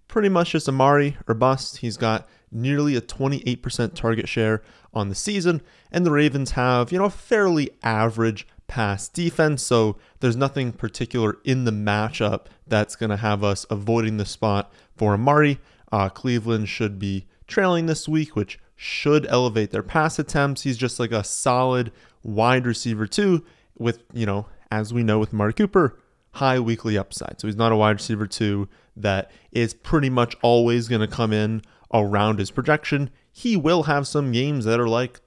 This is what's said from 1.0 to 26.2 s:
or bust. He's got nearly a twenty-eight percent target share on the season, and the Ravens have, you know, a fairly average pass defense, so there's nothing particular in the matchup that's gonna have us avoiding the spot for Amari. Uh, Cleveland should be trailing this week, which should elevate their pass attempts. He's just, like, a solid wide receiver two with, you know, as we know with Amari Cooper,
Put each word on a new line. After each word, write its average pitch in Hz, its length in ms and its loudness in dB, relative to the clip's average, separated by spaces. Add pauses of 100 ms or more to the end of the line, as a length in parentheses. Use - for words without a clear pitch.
or 113 60 0
bust. 131 440 0
He's 117 200 -6
got 113 300 -2 (240)
nearly 143 440 0
a 117 60 -2
twenty-eight 135 640 -4
percent 120 320 -4
target 113 340 -2
share 110 320 0 (320)
on 101 160 -2
the 95 60 -6
season, 175 480 -2 (280)
and 175 140 0
the 165 60 2
Ravens 143 400 2
have, 123 400 2
you 180 80 0
know, 196 60 2
a 202 40 0
fairly 185 640 0 (100)
average 113 640 0 (200)
pass 101 420 -4
defense, 160 540 0
so 110 360 2 (220)
there's 120 180 2
nothing 135 340 -2
particular 113 720 -2
in 127 220 0
the 117 60 2
matchup 104 760 -2 (200)
that's 107 300 0
gonna 107 220 -2
have 104 260 -2
us 101 260 -2
avoiding 110 480 0
the 104 80 -2
spot 101 460 -2 (240)
for 104 180 2
Amari. 143 460 4 (320)
Uh, 98 180 0
Cleveland 113 580 -2
should 101 300 -4
be 98 300 -6 (180)
trailing 180 400 0
this 160 220 -2
week, 156 280 -2
which - 240 -4 (160)
should - 520 0
elevate 113 420 0
their 104 140 -4
pass 160 340 -2
attempts. 143 460 -2
He's 127 140 -2
just, 120 220 -4
like, 117 120 -4
a 107 120 0
solid 127 680 0 (320)
wide 117 420 2
receiver 110 400 -2
two 185 400 2 (320)
with, 117 340 -2
you 117 140 -4
know, 101 220 -2 (240)
as 107 200 -2
we 120 120 0
know 107 160 2
with 107 140 -2
Amari 107 200 0
Cooper, 190 460 2 (320)